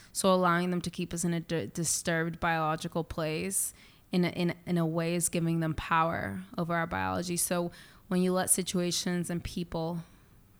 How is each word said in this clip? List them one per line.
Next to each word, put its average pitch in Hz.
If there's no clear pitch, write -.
So 190
allowing 180
them 180
to -
keep 175
us 170
in 170
a 165
d-, 160
disturbed 165
biological 160
place 165
in 180
a, 170
in, 175
in 175
a 165
way 165
is 175
giving 165
them 160
power 180
over 170
our 165
biology. 185
So 175
when 180
you 185
let 185
situations 175
and 170
people, 170